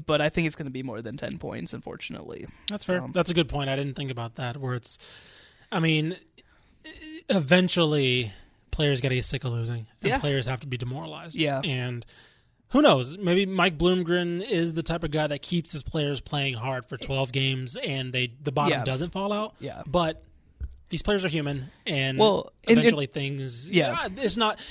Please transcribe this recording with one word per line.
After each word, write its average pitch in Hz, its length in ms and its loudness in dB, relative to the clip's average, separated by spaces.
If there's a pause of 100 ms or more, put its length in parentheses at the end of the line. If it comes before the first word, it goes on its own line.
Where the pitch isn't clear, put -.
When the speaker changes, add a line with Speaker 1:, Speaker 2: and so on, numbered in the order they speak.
Speaker 1:
but 151 160 2
I 151 80 2
think 165 180 0
it's 147 80 -4
gonna 143 140 -8
be 131 140 -8
more 117 180 -8
than 120 160 -10
ten - 200 -8
points, - 360 -8
unfortunately. - 720 -12 (220)
Speaker 2:
That's 208 160 -6
fair. 180 140 0
Speaker 1:
So 131 120 -6
Speaker 2:
That's 175 200 2
a - 20 -4
good 165 160 2
point. 139 200 -2
I 135 60 0
didn't 139 200 -4
think 139 160 -6
about 117 240 -8
that, 123 220 -6
where 131 180 -4
it's, - 220 -8 (760)
I 196 100 -2
mean, 160 340 2 (1120)
eventually 151 1000 4 (400)
players 143 300 2
gotta 127 140 2
get 123 100 0
sick - 180 -4
of 123 100 -2
losing, 117 340 -4 (140)
and - 80 0
Speaker 1:
Yeah. 254 100 2
Speaker 2:
players 139 280 0
have 127 140 -4
to 147 60 -12
be 123 100 -4
demoralized. 135 580 -8
Speaker 1:
Yeah. 143 280 2
Speaker 2:
And 123 420 -4 (640)
who 269 120 6
knows? 151 360 6
Maybe 190 280 4
Mike 185 320 2
Bloomgren 175 720 2
is 170 260 0
the 160 100 -2
type 165 200 -2
of 151 80 -4
guy 151 160 2
that 143 140 -4
keeps 170 300 -2
his 143 120 -6
players 143 380 -2
playing 139 340 -2
hard 127 300 -4
for 135 120 -10
twelve 135 340 -2
games 135 440 -2
and 135 380 -4
they, 127 200 0 (100)
the 143 80 -2
bottom 147 280 2
Speaker 1:
Yeah. 123 40 -4
Speaker 2:
doesn't 131 280 -2
fall 202 220 -2
out. 214 260 -4
Speaker 1:
Yeah. - 280 -10
Speaker 2:
But 160 360 0 (680)
these 165 140 -4
players 202 200 2
are 185 60 0
human, 143 400 -4 (160)
and 135 320 0
Speaker 1:
Well, 214 340 4 (120)
and, - 80 4
and 233 80 12
Speaker 2:
eventually 202 260 6
things, 135 640 -6
Speaker 1:
Yeah. 190 400 2
Speaker 2:
yeah, 208 140 -6
it's 196 140 0
not, 220 220 2 (120)